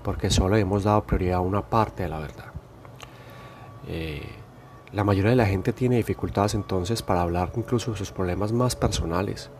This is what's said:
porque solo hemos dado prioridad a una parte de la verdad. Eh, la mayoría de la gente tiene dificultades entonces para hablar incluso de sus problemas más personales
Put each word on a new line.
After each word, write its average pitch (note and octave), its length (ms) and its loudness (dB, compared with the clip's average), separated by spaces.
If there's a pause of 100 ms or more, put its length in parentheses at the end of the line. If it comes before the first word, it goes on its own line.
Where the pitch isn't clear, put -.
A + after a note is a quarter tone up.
porque G2+ 260 -2
solo F#2+ 260 4
hemos G2 300 2
dado G#2 180 4
prioridad F2+ 360 0
a - 20 0
una F#2+ 200 0
parte G#2+ 420 0
de E2 60 -4
la D#2 100 -8
verdad. - 260 -12 (1400)
Eh, D#2+ 380 -8 (720)
la G2+ 100 2
mayoría G2 280 6
de B2+ 40 6
la A#2+ 100 6
gente F#2+ 280 2
tiene B2 240 2
dificultades G2+ 560 0
entonces F#2 500 -2
para F2+ 180 2
hablar F2 360 0
incluso A2+ 340 -2
de G2+ 60 -6
sus F#2+ 120 -6
problemas F#2+ 440 -2
más B2 240 0
personales F#2 720 -2 (100)